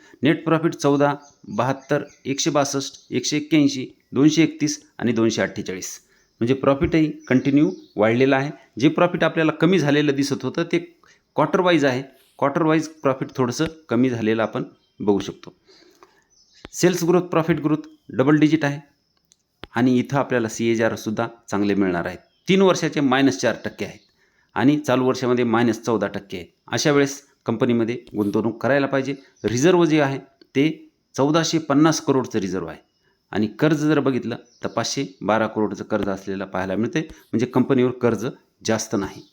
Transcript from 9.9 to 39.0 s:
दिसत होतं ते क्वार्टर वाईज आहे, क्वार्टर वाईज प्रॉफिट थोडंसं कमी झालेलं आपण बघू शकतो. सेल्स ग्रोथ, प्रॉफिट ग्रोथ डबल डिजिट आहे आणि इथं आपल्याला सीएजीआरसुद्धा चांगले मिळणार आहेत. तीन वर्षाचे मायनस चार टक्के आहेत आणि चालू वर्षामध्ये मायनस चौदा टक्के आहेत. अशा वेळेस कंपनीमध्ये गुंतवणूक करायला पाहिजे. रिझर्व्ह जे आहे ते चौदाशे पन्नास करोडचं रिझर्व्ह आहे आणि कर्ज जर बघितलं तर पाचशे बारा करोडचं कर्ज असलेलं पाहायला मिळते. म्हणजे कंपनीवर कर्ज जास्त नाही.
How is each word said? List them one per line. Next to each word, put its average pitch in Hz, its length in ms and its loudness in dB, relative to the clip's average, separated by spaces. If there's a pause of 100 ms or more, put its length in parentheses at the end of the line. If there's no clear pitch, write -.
दिसत 135 280 -2
होतं 131 200 -4
ते 165 160 -2
क्वार्टर - 800 -4
वाईज 175 260 4
आहे, 131 160 0 (380)
क्वार्टर 139 240 0
वाईज 156 240 2
प्रॉफिट - 480 -4
थोडंसं 131 300 0 (240)
कमी 123 200 2
झालेलं 113 340 0
आपण 123 200 -4 (360)
बघू 101 200 2
शकतो. - 340 -10 (1200)
सेल्स 180 300 0
ग्रोथ, 170 180 2
प्रॉफिट 165 380 -2
ग्रोथ 151 280 -2 (220)
डबल 147 280 2
डिजिट 147 280 2
आहे 143 140 -4 (960)
आणि 123 240 4
इथं 123 180 -2
आपल्याला 120 300 -2
सीएजीआरसुद्धा 113 800 -2 (220)
चांगले 101 240 0
मिळणार 92 320 0
आहेत. 90 120 -8 (300)
तीन 190 140 4
वर्षाचे 170 380 2
मायनस 135 380 2
चार 113 180 0 (100)
टक्के - 200 -10
आहेत - 140 -14 (560)
आणि 139 240 2
चालू 131 260 0
वर्षामध्ये 123 400 0
मायनस 113 360 2
चौदा 104 260 0
टक्के 98 300 -10
आहेत. 85 100 -14 (200)
अशा 135 240 0
वेळेस 143 300 0 (240)
कंपनीमध्ये 117 520 0 (180)
गुंतवणूक 104 480 -2
करायला 135 240 0
पाहिजे. 135 280 -4 (300)
रिझर्व्ह 165 400 4
जे 156 160 2
आहे 135 180 -2 (360)
ते 156 360 0 (240)
चौदाशे 156 440 2
पन्नास 156 420 2
करोडचं 127 380 -2
रिझर्व्ह 90 320 -6
आहे 76 80 -18 (520)
आणि 107 160 0 (120)
कर्ज 151 260 0
जर 151 140 2
बघितलं 120 360 -2 (280)
तर 117 40 -6
पाचशे 117 380 -6 (160)
बारा 107 260 0
करोडचं 104 360 -4
कर्ज 101 260 -4
असलेलं 95 360 -8
पाहायला 95 300 -4
मिळते. 117 260 -2
म्हणजे - 440 -6
कंपनीवर 127 460 2
कर्ज 113 340 -2 (400)
जास्त 110 300 -2
नाही. 95 260 -6 (120)